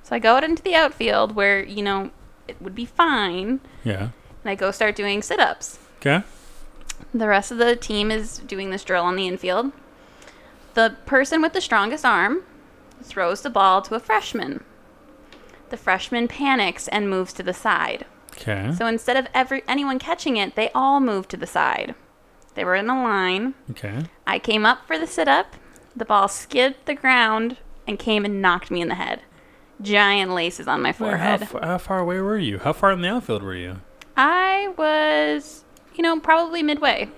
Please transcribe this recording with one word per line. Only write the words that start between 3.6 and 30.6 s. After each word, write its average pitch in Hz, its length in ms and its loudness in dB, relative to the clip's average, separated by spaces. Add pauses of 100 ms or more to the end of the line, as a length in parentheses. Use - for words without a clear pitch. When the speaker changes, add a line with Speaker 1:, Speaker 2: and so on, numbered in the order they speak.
Speaker 2:
Yeah. 98 160 -2 (440)
Speaker 1:
And 214 80 -4
I 196 40 -2
go 196 160 0
start 208 240 0
doing 202 260 -2
sit-ups. - 560 -2 (220)
Speaker 2:
Okay. 156 240 2 (920)
Speaker 1:
The 220 140 0
rest 202 240 2
of 233 80 -8
the 240 160 4
team 214 340 -2
is 220 300 -4
doing 190 320 -8
this 185 120 -8
drill 180 200 0
on 180 120 2
the 190 120 -2
infield. 185 440 -2 (1000)
The 226 220 4 (100)
person 269 380 2
with 330 100 0
the - 80 0
strongest 226 420 0
arm 233 400 2 (600)
throws 185 400 -2
the - 80 -4
ball 190 320 4
to 220 120 -8
a 233 40 -4
freshman. - 640 -4 (1040)
The 233 80 -8
freshman 233 500 0
panics 247 600 -2
and 202 240 -2
moves 185 220 -2
to 185 100 -12
the 180 100 -4
side. - 520 -2 (280)
Speaker 2:
Okay. 107 440 -4
Speaker 1:
So 226 80 -2
instead 226 300 0
of 262 180 0
every, 262 320 0
anyone 269 320 -2
catching 311 380 -2
it, 196 200 -2
they 220 200 0
all 269 240 4
move 208 300 0
to 185 80 -8
the - 100 -8
side. - 480 -2 (580)
They 202 120 -4
were 180 100 2
in 214 140 0
a 262 120 0
line. 202 520 0 (180)
Speaker 2:
Okay. 110 320 -6 (240)
Speaker 1:
I - 120 0
came 214 260 0
up 247 200 2
for 320 140 -4
the 320 80 -4
sit-up. 311 480 2 (400)
The 226 80 -8
ball 202 240 4
skid 269 560 0
the 302 120 -4
ground 233 600 2 (320)
and 202 100 -6
came 208 280 0
and 202 160 -2
knocked 180 280 2
me 175 120 -4
in 170 80 -2
the 175 60 -2
head. - 260 -6 (600)
Giant 202 500 4
laces 170 360 -2